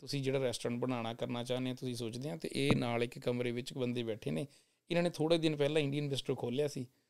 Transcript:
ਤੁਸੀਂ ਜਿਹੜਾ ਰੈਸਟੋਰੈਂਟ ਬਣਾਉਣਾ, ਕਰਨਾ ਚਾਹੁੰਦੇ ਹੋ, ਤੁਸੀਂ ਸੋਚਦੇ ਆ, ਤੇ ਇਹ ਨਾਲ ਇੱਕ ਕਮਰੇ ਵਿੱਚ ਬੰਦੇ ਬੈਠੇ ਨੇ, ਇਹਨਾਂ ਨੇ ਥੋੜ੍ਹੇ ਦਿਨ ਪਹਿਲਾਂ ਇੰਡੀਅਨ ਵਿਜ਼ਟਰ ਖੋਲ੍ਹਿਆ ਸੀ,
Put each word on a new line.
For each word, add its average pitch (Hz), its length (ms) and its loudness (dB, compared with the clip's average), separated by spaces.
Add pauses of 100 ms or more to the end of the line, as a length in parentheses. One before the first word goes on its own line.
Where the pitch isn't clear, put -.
ਤੁਸੀਂ 139 220 -4
ਜਿਹੜਾ 135 160 2
ਰੈਸਟੋਰੈਂਟ 120 420 -2
ਬਣਾਉਣਾ, 120 340 -2
ਕਰਨਾ 120 300 -4
ਚਾਹੁੰਦੇ 127 260 -2
ਹੋ, 127 100 -4
ਤੁਸੀਂ 127 140 -4
ਸੋਚਦੇ 120 360 -4
ਆ, 165 60 -6
ਤੇ - 160 -6
ਇਹ 143 240 4
ਨਾਲ 120 260 2
ਇੱਕ 120 160 -2
ਕਮਰੇ 123 320 0
ਵਿੱਚ 123 220 -4
ਬੰਦੇ 123 300 0
ਬੈਠੇ 113 280 -4
ਨੇ, 151 160 -2 (440)
ਇਹਨਾਂ 175 120 4
ਨੇ 175 80 2
ਥੋੜ੍ਹੇ 160 280 4
ਦਿਨ 156 180 2
ਪਹਿਲਾਂ 147 260 4
ਇੰਡੀਅਨ 143 260 0
ਵਿਜ਼ਟਰ 139 260 0
ਖੋਲ੍ਹਿਆ 127 340 0
ਸੀ, 131 180 -6 (240)